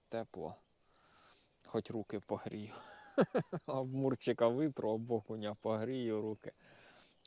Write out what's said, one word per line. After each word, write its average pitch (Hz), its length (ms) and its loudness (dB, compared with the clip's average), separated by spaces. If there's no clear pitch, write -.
тепло. 95 460 -6
Хоч 110 240 -2
руки 107 280 -4
погрію. 104 540 -6
<laughs> - 480 2
Об 131 280 -2
мурчика 131 540 4
витру, 131 420 2
об 113 220 0
окуня 107 440 -2
погрію 110 680 0
руки. 107 300 -4